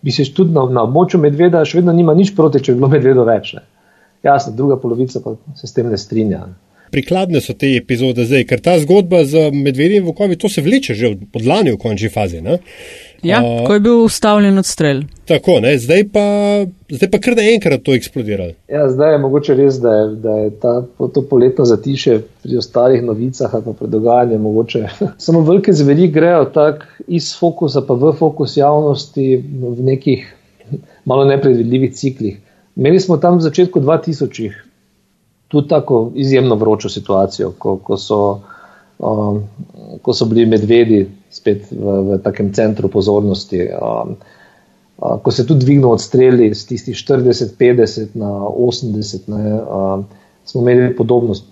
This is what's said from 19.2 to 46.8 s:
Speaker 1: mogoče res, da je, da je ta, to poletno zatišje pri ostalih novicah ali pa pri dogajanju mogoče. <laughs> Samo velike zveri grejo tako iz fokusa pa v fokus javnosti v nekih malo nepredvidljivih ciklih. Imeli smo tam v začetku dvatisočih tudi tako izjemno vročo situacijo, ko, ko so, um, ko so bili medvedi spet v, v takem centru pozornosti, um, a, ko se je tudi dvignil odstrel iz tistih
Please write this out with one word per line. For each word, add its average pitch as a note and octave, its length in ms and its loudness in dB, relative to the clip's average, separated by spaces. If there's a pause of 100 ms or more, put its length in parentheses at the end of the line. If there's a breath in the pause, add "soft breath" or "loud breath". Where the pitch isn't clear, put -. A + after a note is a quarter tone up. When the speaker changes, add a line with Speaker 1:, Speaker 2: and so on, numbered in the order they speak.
Speaker 1:
mogoče C#3 320 0
res, C3+ 240 2
da A#2 160 2
je, G#2+ 220 2
da A2 220 -4
je G#2+ 200 -2
ta, B2 140 0 (420)
to C#3+ 80 2
poletno C3 460 2
zatišje A#2+ 480 0 (260)
pri A#2+ 160 -4
ostalih B2 480 0
novicah A#2+ 480 -4
ali A2+ 140 -4
pa A2 100 -10
pri A2+ 140 -8
dogajanju A#2 460 2
mogoče. A2 440 -2 (200)
<laughs> - 220 -8
Samo E3 220 2
velike G3 260 2
zveri D3+ 360 4
grejo D#3+ 420 2
tako D3+ 400 0 (160)
iz E3+ 320 -4
fokusa C#3+ 480 -2
pa C3+ 80 0
v C#3 180 2
fokus D3+ 460 -2
javnosti C#3+ 680 0 (100)
v B2+ 540 -6
nekih C3 340 -2 (800 soft breath)
malo C3+ 240 2
nepredvidljivih C3 680 0
ciklih. A#2+ 460 -6 (360 soft breath)
Imeli D3 240 4
smo F3+ 200 0
tam F3 180 4
v D#3+ 80 0
začetku F3+ 340 0
dvatisočih C#3 800 -4 (920)
tudi D3 180 0
tako A#2+ 460 0
izjemno C3 400 2
vročo G#2+ 340 0
situacijo, G2 720 -4
ko, G2 180 -4
ko G2+ 200 -6
so, G#2 220 -4 (800 loud breath)
um, G#2 420 -4 (600)
ko B2 120 -2
so B2 100 -2
bili A2+ 220 2
medvedi A2 540 4 (300)
spet G2+ 400 -4
v, G2+ 240 -4 (120)
v G2 160 0
takem G2+ 320 -4
centru G#2+ 340 -2
pozornosti, G2 760 -2 (100)
um, A1+ 400 -6 (840 soft breath)
a, A#2 200 -2
ko B2 120 -2
se - 120 -2
je B2 60 0
tudi C#3+ 160 2
dvignil C#3 260 4
odstrel B2+ 500 2
iz G#2 260 0
tistih - 300 -8